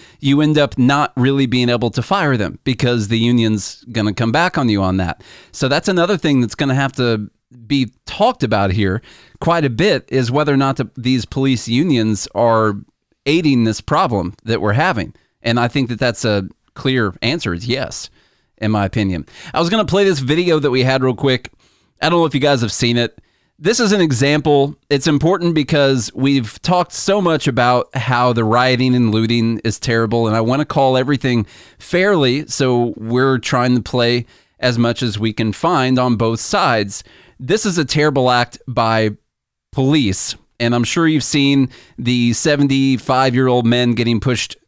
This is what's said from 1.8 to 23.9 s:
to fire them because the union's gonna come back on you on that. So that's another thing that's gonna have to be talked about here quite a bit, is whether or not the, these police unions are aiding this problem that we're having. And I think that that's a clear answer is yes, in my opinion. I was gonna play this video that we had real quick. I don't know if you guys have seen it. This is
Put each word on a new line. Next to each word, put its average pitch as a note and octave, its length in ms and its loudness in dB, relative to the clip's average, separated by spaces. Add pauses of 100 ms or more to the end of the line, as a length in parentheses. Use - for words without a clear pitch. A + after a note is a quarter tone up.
to B2+ 120 -6
fire D#3+ 340 0
them G2+ 260 -4
because A#2+ 460 -2
the A2+ 100 0
union's A2+ 720 0
gonna G#2+ 240 -2
come A#2 160 -2
back E3+ 260 0
on C3+ 120 0
you G2+ 160 2
on F#2 140 0
that. F2 220 -4 (300)
So - 160 -4
that's C#3 220 -2
another F#3 280 2
thing D3 240 2
that's A#2 140 -2
gonna C#3 220 0
have C3+ 160 0
to A2+ 360 -2 (380)
be C3 260 0 (140)
talked - 380 -2
about G#2 260 2
here G2 320 0 (380)
quite E3 240 0
a C3+ 60 2
bit, D3 420 0
is B2 180 0
whether D3 240 2
or - 20 2
not C3+ 200 0
the, A#2 200 -4
these B2+ 280 -2
police C3+ 420 -2
unions A#2 720 0
are A2 400 2 (500)
aiding C#3+ 380 2
this A2 180 -2
problem A#2+ 500 -2 (120)
that A2 180 -2
we're G2+ 100 0
having. B2+ 420 -2 (280)
And A#2 180 0
I A#2+ 80 0
think B2 220 -2
that A#2 80 -8
that's B2 260 -2
a G2+ 240 0 (240)
clear B2 480 -2
answer B2+ 320 -4
is F2 140 -8
yes, B2 420 -6 (480)
in G#2+ 140 -4
my G#2 160 0
opinion. F#2+ 400 -4 (260)
I - 80 -2
was E3+ 80 0
gonna F#3+ 160 0
play F3+ 200 0
this F#3 160 2
video D#3+ 380 0
that C#3+ 120 0
we B2+ 120 0
had C3 200 0
real C3 120 2
quick. C3 360 -2 (500)
I - 80 0
don't F3 120 2
know E3 40 2
if C#3+ 100 -2
you C#3+ 60 -2
guys C#3 220 2
have A2 100 -2
seen A#2+ 240 0
it. A#2+ 220 -4 (400)
This G#3 220 0
is G#3+ 120 2